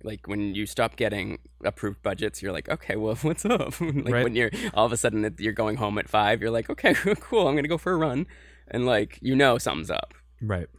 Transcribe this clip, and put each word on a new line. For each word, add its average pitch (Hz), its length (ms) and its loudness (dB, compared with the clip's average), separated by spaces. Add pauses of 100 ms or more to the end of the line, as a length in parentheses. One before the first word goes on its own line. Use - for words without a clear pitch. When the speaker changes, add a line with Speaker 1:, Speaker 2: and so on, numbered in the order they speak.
Speaker 1:
Like, 107 240 -10
when 101 280 -2
you 104 100 -2
stop 113 300 0
getting 104 440 -2 (240)
approved 101 380 -4
budgets, 101 400 -4
you're 95 100 -4
like, 80 180 -6
"Okay, - 260 -4
well, 110 200 -2
<laughs> - 60 -8
what's 160 240 -2
up?" 226 300 0
<laughs> - 60 -8
Like, 143 320 -2
Speaker 2:
Right. 123 100 4
Speaker 1:
when 120 120 0
you're, 117 160 2 (220)
all 110 120 4
of 113 60 2
a 117 60 0
sudden, 107 280 0
it, 87 140 -6
you're 104 140 -2
going 107 240 0
home 104 200 -2
at - 120 -4
five, 107 320 4
you're 110 100 0
like, 117 180 -2
"Okay, - 240 2
<laughs> 202 260 0
cool, 208 280 2
I'm 139 80 2
gonna 147 120 0
go 165 100 0
for 180 160 -4
a 175 40 2
run." 151 280 0 (440)
And, 123 160 0
like, 107 360 2
you 131 140 2
know 131 220 6
something's 78 340 -4
up. - 220 -4 (280)
Speaker 2:
Right. 101 260 -2 (120)